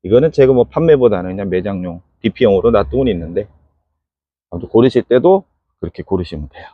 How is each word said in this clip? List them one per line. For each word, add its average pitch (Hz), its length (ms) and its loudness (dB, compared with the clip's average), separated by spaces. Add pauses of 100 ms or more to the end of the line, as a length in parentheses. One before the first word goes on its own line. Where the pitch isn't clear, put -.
이거는 113 280 2
제가 135 220 4
뭐 123 120 4
판매보다는 120 640 0
그냥 98 180 -8
매장용 90 520 -6 (200)
디피용으로 104 480 0
놔두고는 120 440 0
있는데 87 340 -8 (1040)
아무튼 87 180 -12
고르실 120 340 2
때도 175 420 2 (340)
그렇게 - 240 -12
고르시면 82 460 -6
돼요. - 240 -20